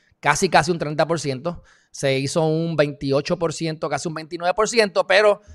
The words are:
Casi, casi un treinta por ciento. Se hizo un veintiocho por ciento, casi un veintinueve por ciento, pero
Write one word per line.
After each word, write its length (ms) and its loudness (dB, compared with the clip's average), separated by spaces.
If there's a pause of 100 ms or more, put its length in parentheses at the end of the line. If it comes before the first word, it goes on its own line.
(200)
Casi, 280 2
casi 220 4
un 80 -2
treinta 280 -2
por 140 -2
ciento. 420 -8 (280)
Se 280 0
hizo 280 0
un 300 0
veintiocho 600 0
por 140 -2
ciento, 380 -6
casi 180 -4
un 60 -8
veintinueve 400 -4
por 140 0
ciento, 380 2
pero 360 4 (120)